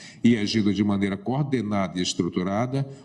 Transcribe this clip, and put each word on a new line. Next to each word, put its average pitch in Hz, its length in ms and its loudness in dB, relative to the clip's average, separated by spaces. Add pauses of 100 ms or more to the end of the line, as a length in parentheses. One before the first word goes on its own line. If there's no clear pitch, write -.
(220)
e, 117 140 8
agindo 104 360 2
de 98 120 2
maneira 98 320 0
coordenada 104 840 -2
e 90 40 -2
estruturada, 101 840 -2 (160)